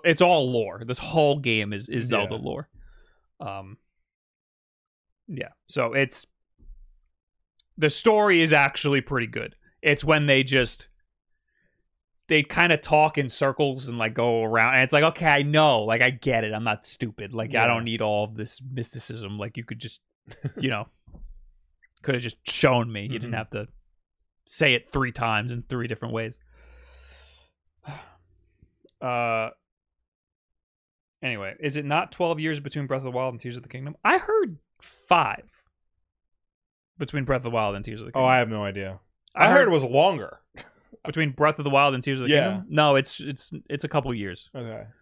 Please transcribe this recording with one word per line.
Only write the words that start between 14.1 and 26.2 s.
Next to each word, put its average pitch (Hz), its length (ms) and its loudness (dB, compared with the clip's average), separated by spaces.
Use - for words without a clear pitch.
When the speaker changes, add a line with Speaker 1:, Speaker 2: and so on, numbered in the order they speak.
Speaker 1:
go 117 300 0
around, 113 320 2
and 131 80 6
it's 131 100 2
like, 147 100 6
"Okay, 165 220 0
I 147 160 4
know, 147 420 4
like, 113 180 0
I 127 100 4
get 117 340 -2
it. 107 80 -4
I'm 110 100 -6
not 107 220 -4
stupid. 107 480 -10
Like, 110 160 -6
I - 40 -6
Speaker 2:
Yeah. 117 140 4
Speaker 1:
don't 117 160 0
need 113 180 -4
all 107 220 0
of 107 120 -8
this 107 260 -12
mysticism. 117 760 -10
Like, 104 200 -10
you 113 80 -10
could 113 140 -14
just, - 200 -16
you - 120 -2
know, 104 180 -6
<laughs> - 600 -20
coulda 131 160 -2
just 120 180 -8
shown 123 420 2
me. 104 120 -8
You 110 60 -8
didn't 120 120 -10
Speaker 2:
Mm-hmm. - 40 -6
Speaker 1:
have 113 140 -6
to 107 180 -8
say 139 300 2
it 117 120 -4
three 131 240 -2
times 117 400 -2
in 120 120 -8
three 123 240 -6
different 117 260 -8
ways." 113 240 -6